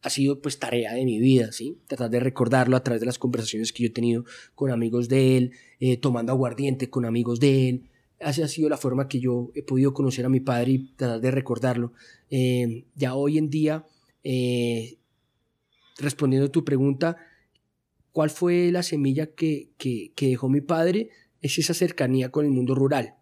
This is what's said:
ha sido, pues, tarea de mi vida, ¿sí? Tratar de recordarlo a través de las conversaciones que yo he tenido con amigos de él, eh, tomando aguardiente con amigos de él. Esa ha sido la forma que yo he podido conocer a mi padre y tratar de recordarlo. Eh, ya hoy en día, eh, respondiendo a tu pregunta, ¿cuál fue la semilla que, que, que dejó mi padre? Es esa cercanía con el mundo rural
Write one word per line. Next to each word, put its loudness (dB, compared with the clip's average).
ha -4
sido, 0
pues, -6
tarea -2
de -2
mi 0
vida, 6
¿sí? -10
Tratar -4
de 0
recordarlo 2
a 2
través -2
de -4
las -4
conversaciones -4
que -4
yo 0
he -2
tenido -2
con -2
amigos -2
de 4
él, 2
eh, 2
tomando -2
aguardiente -2
con -2
amigos -2
de 4
él. -6
Esa -2
ha -6
sido -2
la 0
forma -2
que -2
yo -2
he -10
podido 2
conocer -2
a 0
mi 4
padre 0
y -2
tratar -2
de 2
recordarlo. -2
Eh, 0
ya -2
hoy 0
en 0
día, 0
eh, -2
respondiendo 0
a -4
tu 0
pregunta, 0
¿cuál 0
fue 2
la 0
semilla -2
que, -4
que, -6
que 2
dejó 0
mi 2
padre? 0
Es -2
esa 0
cercanía 0
con 0
el 2
mundo 2
rural 0